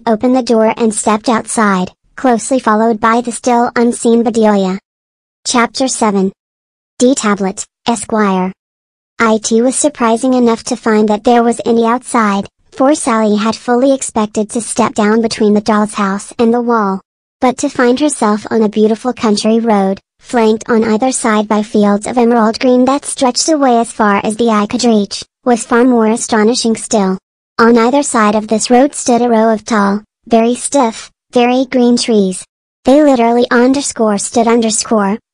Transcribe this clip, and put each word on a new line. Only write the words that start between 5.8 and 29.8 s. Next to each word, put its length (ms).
seven. 440
D 140
Tablet, 500
Esquire. 640
IT 300
was 140
surprising 600
enough 280
to 140
find 320
that 160
there 180
was 240
any 180
outside, 640
for 240
Sally 400
had 220
fully 360
expected 580
to 100
step 340
down 260
between 320
the 80
doll's 340
house 440
and 160
the 60
wall. 400
But 180
to 100
find 300
herself 540
on 100
a 60
beautiful 440
country 460
road, 400
flanked 500
on 140
either 260
side 380
by 160
fields 420
of 120
emerald 420
green 240
that 200
stretched 440
away 300
as 120
far 320
as 140
the 140
eye 160
could 180
reach, 400
was 220
far 160
more 240
astonishing 720
still. 420
On 180
either 280
side 320
of 100
this 240
road 240
stood 280
a 60
row 240
of 120
tall, 400